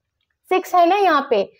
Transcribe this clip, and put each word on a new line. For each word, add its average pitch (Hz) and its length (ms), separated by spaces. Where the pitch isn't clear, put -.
सिक्स 370 260
है 349 120
ना 359 120
यहाँ 311 320
पे। 202 120